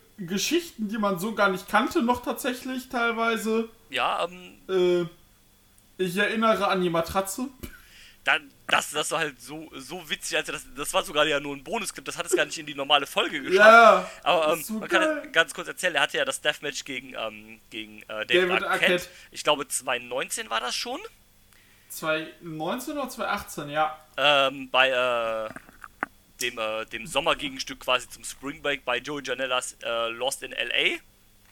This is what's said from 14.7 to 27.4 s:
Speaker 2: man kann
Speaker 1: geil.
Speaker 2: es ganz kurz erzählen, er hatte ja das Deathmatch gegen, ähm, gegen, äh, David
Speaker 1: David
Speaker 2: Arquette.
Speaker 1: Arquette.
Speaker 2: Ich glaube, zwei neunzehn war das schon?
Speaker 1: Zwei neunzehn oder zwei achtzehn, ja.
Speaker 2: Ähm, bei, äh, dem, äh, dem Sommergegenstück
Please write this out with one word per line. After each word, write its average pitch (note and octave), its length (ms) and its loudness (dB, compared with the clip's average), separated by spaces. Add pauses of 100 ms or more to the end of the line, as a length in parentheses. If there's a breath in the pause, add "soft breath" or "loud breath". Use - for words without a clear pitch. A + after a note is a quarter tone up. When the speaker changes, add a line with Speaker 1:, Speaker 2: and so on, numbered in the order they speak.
Speaker 2:
man - 100 -8
kann F#3+ 120 4
Speaker 1:
geil. D4+ 240 0
Speaker 2:
es - 60 -18
ganz E3 220 2
kurz F3 140 -10
erzählen, D#3+ 280 -2
er C#3 60 4
hatte D3+ 160 2
ja C#3+ 80 2
das C3 160 -4
Deathmatch D3 440 -4
gegen, C3 320 -10
ähm, A2 420 -10 (100)
gegen, G#2+ 340 -12
äh, A2 220 -6
David A2 40 -4
Speaker 1:
David F3+ 220 4
Speaker 2:
Arquette. F#3+ 180 0
Speaker 1:
Arquette. F3+ 380 0 (240 loud breath)
Speaker 2:
Ich - 120 -14
glaube, C#3+ 260 0
zwei B2+ 300 -4
neunzehn D3 500 -8
war A3+ 100 -2
das A#3 160 -6
schon? B3 240 -6 (880 soft breath)
Speaker 1:
Zwei D#3 380 -2 (140)
neunzehn F3+ 560 -6
oder C4 120 -4
zwei A3 180 -6
achtzehn, E3 420 -6
ja. D3+ 280 0 (200)
Speaker 2:
Ähm, C#3 520 2
bei, B2+ 200 6
äh, A#2 600 0 (920)
dem, B2 180 -4
äh, A2 260 -4
dem A2+ 220 -12
Sommergegenstück C3+ 760 -4